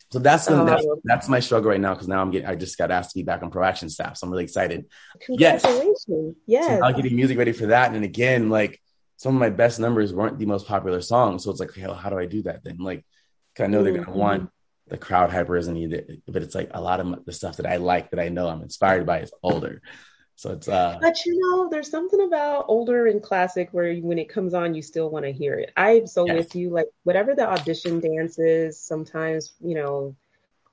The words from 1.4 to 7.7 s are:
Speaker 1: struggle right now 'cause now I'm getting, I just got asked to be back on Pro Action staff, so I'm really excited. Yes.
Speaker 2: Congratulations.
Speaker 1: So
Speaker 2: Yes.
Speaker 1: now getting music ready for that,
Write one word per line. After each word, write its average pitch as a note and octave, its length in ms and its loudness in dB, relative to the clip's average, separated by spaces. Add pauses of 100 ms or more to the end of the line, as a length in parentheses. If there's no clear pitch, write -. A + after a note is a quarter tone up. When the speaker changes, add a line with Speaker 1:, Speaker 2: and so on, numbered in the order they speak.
Speaker 1:
struggle A2 300 2
right G2 100 2
now F#2+ 140 0
'cause F2+ 140 -10
now F#2+ 140 0
I'm F#2+ 80 -2
getting, F2+ 180 -4
I F#2 80 -2
just F2 220 -8
got E2+ 120 0
asked F2+ 220 -2
to F#2+ 60 -8
be F2+ 60 -6
back F2+ 180 -4
on E2+ 80 -8
Pro F#2 140 0
Action F2 260 -2
staff, - 260 -8
so F#2 100 -12
I'm F2+ 40 -6
really F2+ 140 -2
excited. E2+ 420 -4 (480)
Yes. E3 320 6
Speaker 2:
Congratulations. A#3+ 680 0 (240)
Speaker 1:
So D#4+ 120 0
Speaker 2:
Yes. G3 100 2
Speaker 1:
now B2+ 100 6
getting B2 240 0
music B2+ 220 0
ready A#2+ 140 2
for A2 140 -6
that, A#2 280 6